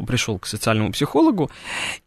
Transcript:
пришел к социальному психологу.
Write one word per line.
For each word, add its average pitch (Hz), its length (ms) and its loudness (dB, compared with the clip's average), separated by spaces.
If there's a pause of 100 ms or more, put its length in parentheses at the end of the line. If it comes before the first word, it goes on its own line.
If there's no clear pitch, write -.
пришел 113 320 -2
к - 80 -14
социальному 110 460 0
психологу. 220 580 2 (560)